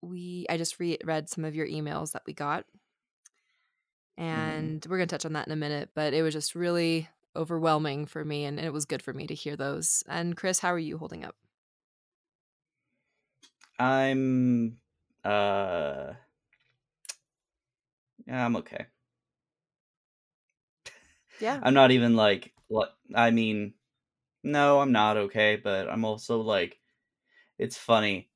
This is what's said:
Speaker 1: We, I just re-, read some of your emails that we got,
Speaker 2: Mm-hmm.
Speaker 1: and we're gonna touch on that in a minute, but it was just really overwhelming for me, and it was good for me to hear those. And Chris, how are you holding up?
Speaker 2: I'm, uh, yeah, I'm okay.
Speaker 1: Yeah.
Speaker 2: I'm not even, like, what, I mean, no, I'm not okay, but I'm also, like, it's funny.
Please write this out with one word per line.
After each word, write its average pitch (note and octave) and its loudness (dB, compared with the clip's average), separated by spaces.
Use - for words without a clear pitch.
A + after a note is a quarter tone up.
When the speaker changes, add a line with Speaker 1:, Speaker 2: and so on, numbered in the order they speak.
Speaker 1:
We, F3+ -8
I E3+ 0
just E3 -4
re-, E3+ 0
read D#3+ -2
some D#3+ -6
of D#3 -6
your D#3 -2
emails D3+ -4
that - -8
we - -10
got, D3+ -4
Speaker 2:
Mm-hmm. E3 -6
Speaker 1:
and D#3 -6
we're F#3 -2
gonna F3+ 0
touch E3+ -6
on D#3 -6
that D3 -6
in - -6
a D#3 -4
minute, D3 -4
but D3+ -2
it D#3+ 2
was D#3+ 0
just D3+ -6
really E3+ 0
overwhelming D#3 0
for D3+ -10
me, D3 -4
and C#3+ -6
it D#3+ -4
was D3 -4
good C#3+ -6
for C3+ -10
me C#3+ -10
to D#3 -8
hear D3 -8
those. C#3+ -2
And E3+ -4
Chris, F#3 -2
how F3 0
are F3 -2
you D#3 -8
holding D#3+ -12
up? - -16
Speaker 2:
I'm, B2+ 2
uh, F#2 0
yeah, B2+ -2
I'm A#2 2
okay. - -10
Speaker 1:
Yeah. B3 -2
Speaker 2:
I'm C3 4
not C3+ 10
even, A#2+ 6
like, G#2 2
what, G#2+ -2
I A#2 6
mean, G#2+ 0
no, C#3+ 6
I'm C#3 2
not G#2+ 4
okay, G#2+ 4
but G2 -2
I'm A2+ -2
also, A2 -2
like, G2+ 0
it's - -4
funny. G#2+ 2